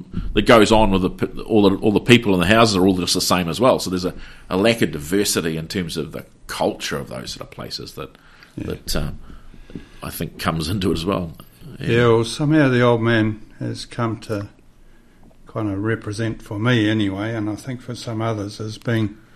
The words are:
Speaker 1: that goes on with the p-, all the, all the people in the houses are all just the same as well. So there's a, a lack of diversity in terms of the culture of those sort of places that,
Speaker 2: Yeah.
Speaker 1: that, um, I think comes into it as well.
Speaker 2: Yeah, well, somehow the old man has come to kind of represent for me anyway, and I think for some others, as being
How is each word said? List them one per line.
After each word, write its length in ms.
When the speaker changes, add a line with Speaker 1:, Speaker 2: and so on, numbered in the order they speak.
Speaker 1:
that 120
goes 240
on 220
with 100
the 80
p-, 320
all 260
the, 100
all 140
the 80
people 340
in 60
the 60
houses 300
are 100
all 100
just 180
the 60
same 280
as 120
well. 200
So 100
there's 140
a, 100
a 80
lack 260
of 100
diversity 640
in 100
terms 300
of 160
the 120
culture 500
of 120
those 240
sort 100
of 80
places 440
that, 220
Speaker 2:
Yeah. 100
Speaker 1:
that, 300
um, 220
I 80
think 280
comes 300
into 220
it 40
as 100
well. 280
Speaker 2:
Yeah, 280
well, 160
somehow 440
the 140
old 200
man 380
has 240
come 380
to 260
kind 260
of 100
represent 600
for 160
me 320
anyway, 440
and 140
I 60
think 260
for 140
some 260
others, 400
as 180
being 380